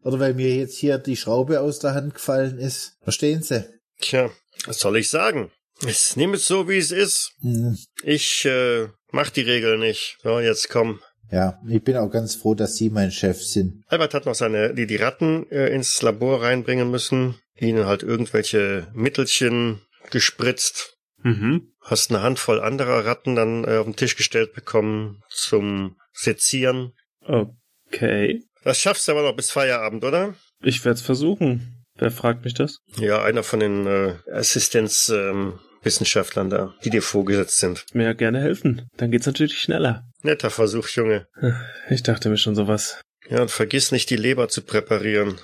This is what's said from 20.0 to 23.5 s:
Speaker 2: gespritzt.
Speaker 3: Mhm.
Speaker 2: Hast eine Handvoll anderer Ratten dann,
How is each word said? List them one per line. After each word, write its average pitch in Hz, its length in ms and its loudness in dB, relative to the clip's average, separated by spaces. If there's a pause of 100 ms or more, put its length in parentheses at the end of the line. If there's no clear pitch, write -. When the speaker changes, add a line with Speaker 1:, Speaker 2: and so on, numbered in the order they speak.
Speaker 2:
gespritzt. - 880 -2 (260)
Speaker 3:
Mhm. 120 560 0
Speaker 2:
Hast - 300 -2
eine 104 120 0
Handvoll 120 380 2
anderer 123 440 0
Ratten 123 300 -2
dann, 117 300 0